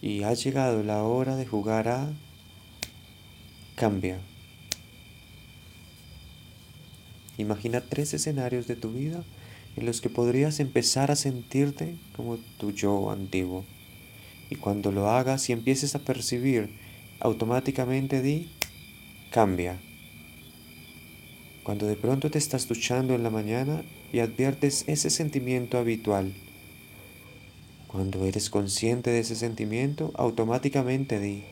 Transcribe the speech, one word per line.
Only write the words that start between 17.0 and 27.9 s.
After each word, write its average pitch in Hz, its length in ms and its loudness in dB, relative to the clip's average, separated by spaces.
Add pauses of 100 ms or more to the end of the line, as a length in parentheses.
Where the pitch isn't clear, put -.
automáticamente 127 1040 2
di, 151 280 0 (800)
"Cambia". 92 500 4 (1800)
Cuando 104 240 -2
de 104 100 2
pronto 135 340 2
te 151 80 0
estás 135 280 0
duchando 127 480 2
en 120 80 2
la 113 80 2
mañana 120 540 0 (280)
y 120 60 2
adviertes 135 720 2
ese 151 220 2
sentimiento 127 680 0
habitual, 107 560 2 (1500)
cuando 95 380 -2